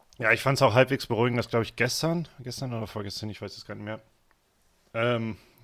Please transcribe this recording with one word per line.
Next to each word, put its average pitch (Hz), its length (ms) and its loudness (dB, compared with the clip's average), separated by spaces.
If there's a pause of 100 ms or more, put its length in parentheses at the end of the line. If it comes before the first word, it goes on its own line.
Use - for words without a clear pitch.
(180)
Ja, 110 140 2
ich 117 100 2
fand's 135 220 2
auch 113 100 8
halbwegs 131 340 4
beruhigend, 120 300 2
dass, 113 120 0
glaub 117 120 2
ich, - 140 -4
gestern, 165 520 0 (120)
gestern 123 340 -8
oder 110 140 -4
vorgestern, 104 420 -8
ich 101 120 -12
weiß 101 160 -10
es - 80 -18
gar 104 100 -12
nicht 104 80 -12
mehr, 110 180 -8 (920)
ähm, 117 440 -2 (260)